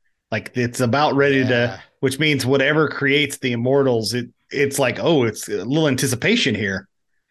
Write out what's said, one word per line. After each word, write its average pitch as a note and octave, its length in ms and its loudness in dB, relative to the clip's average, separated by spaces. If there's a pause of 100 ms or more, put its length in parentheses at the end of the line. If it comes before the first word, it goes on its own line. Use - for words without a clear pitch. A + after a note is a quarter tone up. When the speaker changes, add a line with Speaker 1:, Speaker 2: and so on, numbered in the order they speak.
(320)
Speaker 1:
Like, G#2+ 240 -6
it's A#2+ 260 -2
about C3 340 2
ready C#3 220 4
Speaker 2:
Yeah. C3+ 100 2
Speaker 1:
to, A#2+ 360 0 (180)
which C3+ 180 -2
means D3+ 260 0
whatever C#3 440 2
creates C#3 480 0
the B2+ 160 -4
immortals, A#2+ 600 0
it, A#2+ 160 -4 (220)
it's C#3 260 -2
like, B2 220 0
oh, C3+ 240 2
it's A2 240 -4
a G2+ 160 -6
little D3+ 240 0
anticipation C#3 680 0
here G2 360 -6 (420)